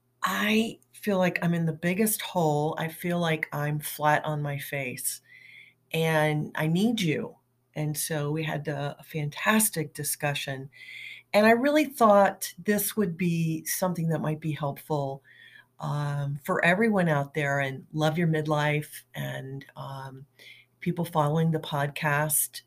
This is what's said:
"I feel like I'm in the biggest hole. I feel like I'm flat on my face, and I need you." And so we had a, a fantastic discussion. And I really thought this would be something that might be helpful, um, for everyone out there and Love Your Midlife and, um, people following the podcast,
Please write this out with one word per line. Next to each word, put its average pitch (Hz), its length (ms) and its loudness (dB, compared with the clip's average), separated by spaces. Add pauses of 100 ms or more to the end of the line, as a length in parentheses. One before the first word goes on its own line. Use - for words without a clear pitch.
(220)
"I 208 560 0 (140)
feel 202 260 -2
like 180 240 2
I'm 170 120 2
in 170 120 0
the 160 60 0
biggest 185 500 0
hole. 156 560 0
I 160 100 -4
feel 175 300 -4
like 160 340 -2
I'm 147 280 -2
flat 151 440 2
on 151 180 -2
my 143 160 -4
face, 131 600 -8 (720)
and 156 640 2
I 156 120 -2
need 208 340 2
you." 139 360 -2 (380)
And 151 220 -4
so 147 340 -4
we 160 140 -4
had 156 240 -4
a, 143 300 -6
a - 40 -20
fantastic 160 920 0
discussion. 139 760 -4 (600)
And 208 140 6
I 220 40 8
really 285 340 4
thought 202 760 4
this 202 380 0
would 180 200 0
be 165 480 0
something 175 440 -2
that 156 120 0
might 151 200 -2
be 156 120 -2
helpful, 139 720 -4 (580)
um, 143 640 -4
for - 200 0
everyone 185 440 4
out 143 260 0
there 139 260 0
and 135 320 -4
Love 156 260 2
Your 170 100 2
Midlife 151 720 0 (120)
and, 135 500 -8 (120)
um, 135 500 -12 (540)
people 170 240 -2
following 160 460 2
the 156 80 0
podcast, 147 1080 -2